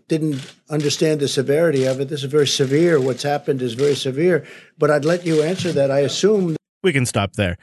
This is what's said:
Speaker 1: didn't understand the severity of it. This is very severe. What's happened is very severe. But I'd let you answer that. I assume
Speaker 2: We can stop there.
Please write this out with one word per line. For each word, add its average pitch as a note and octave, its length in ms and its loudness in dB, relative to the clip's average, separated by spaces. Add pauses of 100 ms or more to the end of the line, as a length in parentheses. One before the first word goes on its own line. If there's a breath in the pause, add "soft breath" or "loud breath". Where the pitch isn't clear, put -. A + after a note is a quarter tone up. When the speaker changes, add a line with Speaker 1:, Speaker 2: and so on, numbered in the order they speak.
Speaker 1:
didn't D3+ 460 -4 (160)
understand D3+ 500 0
the C#3 80 0
severity C#3 560 0
of C3 160 0
it. C#3 80 -4
This C#3+ 160 -8
is C3+ 80 -8
very D3 160 4
severe. D3 540 2
What's B2+ 220 -2
happened C#3+ 380 -2
is A#2+ 120 -4
very C#3 220 0
severe. C#3+ 500 0 (320 loud breath)
But D3+ 120 2
I'd D3 140 0
let F3 220 0
you D#3 160 2
answer F3 320 -2
that. C#3 180 2
I C#3 80 0
assume F3 560 2 (280)
Speaker 2:
We F3+ 100 2
can C3 120 2
stop G2+ 280 -2
there. F#2 300 -2